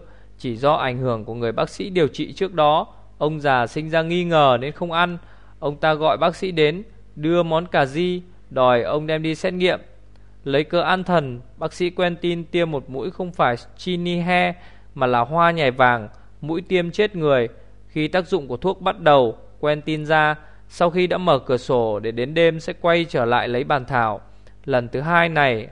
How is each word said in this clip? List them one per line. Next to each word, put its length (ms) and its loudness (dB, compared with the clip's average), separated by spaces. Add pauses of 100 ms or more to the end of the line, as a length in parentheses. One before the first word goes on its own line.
(380)
Chỉ 180 -6
do 180 2
ảnh 240 -2
hưởng 280 -2
của 80 -10
người 180 -2
bác 180 -2
sĩ 200 -10
điều 180 2
trị 260 -6
trước 200 -6
đó, 340 2 (300)
ông 220 -2
già 280 2
sinh 220 -8
ra 120 2
nghi 220 -2
ngờ 380 4
nên 100 -6
không 200 -8
ăn. 260 0 (420)
Ông 160 -4
ta 180 2
gọi 240 2
bác 180 0
sĩ 160 -6
đến, 320 2 (320)
đưa 280 0
món 240 0
cà 180 2
ri, 360 -4 (280)
đòi 340 4
ông 240 -2
đem 160 -2
đi 120 -2
xét 180 -4
nghiệm. 260 0 (640)
Lấy 200 0
cớ 180 0
an 220 -2
thần, 380 -2 (160)
bác 160 -8
sĩ 160 -4
Quentin 540 -2
tiêm 280 -2
một 180 -6
mũi 220 -8
không 200 -10
phải 240 0 (220)
chini 420 -4
he 340 0 (420)
mà 120 0
là 120 2
hoa 320 2
nhài 200 0
vàng, 380 2 (320)
mũi 200 -6
tiêm 300 -2
chết 240 -2
người. 320 2 (400)
Khi 200 -4
tác 200 -2
dụng 200 -4
của 100 -6
thuốc 240 -4
bắt 180 -2
đầu, 380 6 (220)
Quentin 460 -2
ra, 300 2 (400)
sau 140 2
khi 180 2
đã 100 -2
mở 220 2
cửa 180 0
sổ 420 0
để 120 -4
đến 220 -6
đêm 260 2
sẽ 220 -8
quay 240 2
trở 200 0
lại 220 2
lấy 160 -2
bàn 220 -2
thảo. 360 -2 (440)
Lần 240 0
thứ 120 -4
hai 280 2
này, 420 0